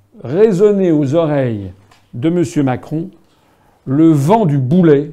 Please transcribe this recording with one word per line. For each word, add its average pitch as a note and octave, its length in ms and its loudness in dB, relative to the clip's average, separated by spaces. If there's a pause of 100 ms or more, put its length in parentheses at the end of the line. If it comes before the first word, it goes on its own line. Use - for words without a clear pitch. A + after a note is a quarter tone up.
(220)
résonner G3 680 0
aux D3 220 0
oreilles C3 580 -2 (420)
de C#3 160 -2
monsieur E3 320 -2
Macron D3+ 480 -6 (760)
le D3+ 240 2
vent D#3+ 380 2
du C#3+ 100 0
boulet D3+ 560 2